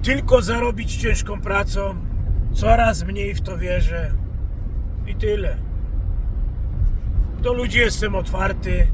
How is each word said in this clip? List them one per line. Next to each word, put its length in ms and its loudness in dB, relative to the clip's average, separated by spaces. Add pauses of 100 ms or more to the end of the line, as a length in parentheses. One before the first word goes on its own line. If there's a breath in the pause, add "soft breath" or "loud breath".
tylko 380 4
zarobić 540 -2
ciężką 460 -2
pracą, 540 -2 (580)
coraz 500 4
mniej 300 -4
w 80 -2
to 160 -6
wierzę. 540 0 (960)
I 80 -4
tyle. 420 0 (1800)
Do 120 2
ludzi 260 0
jestem 360 2
otwarty 760 2